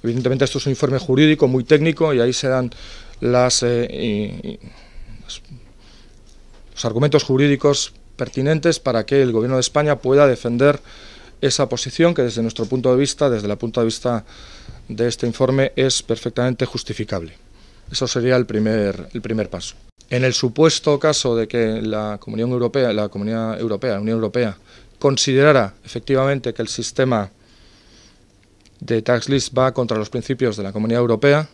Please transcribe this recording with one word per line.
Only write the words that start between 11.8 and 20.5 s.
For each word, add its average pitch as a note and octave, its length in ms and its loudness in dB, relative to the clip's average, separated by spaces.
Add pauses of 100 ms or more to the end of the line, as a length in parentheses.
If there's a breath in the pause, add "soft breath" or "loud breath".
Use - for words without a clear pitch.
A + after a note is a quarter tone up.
que D3 80 0
desde A#2 220 0
nuestro A2+ 220 -4
punto B2+ 260 0
de B2+ 60 4
vista, C#3 320 2
desde G#2+ 200 -2
el G#2 80 -2
punto A#2 220 -4
de A#2 60 2
vista A2+ 380 -2 (640 loud breath)
de A2+ 200 -2
este A#2 180 -4
informe, C3 500 0
es C3 280 0
perfectamente B2 640 -2
justificable. G2+ 680 -8 (580 soft breath)
Eso - 160 -4
sería B2+ 280 2
el B2+ 100 2
primer, G#2+ 680 -2
el A#2 80 -8
primer A2 280 -4
paso. - 260 -10 (340)
En B2 140 0
el B2+ 100 2
supuesto D3 680 2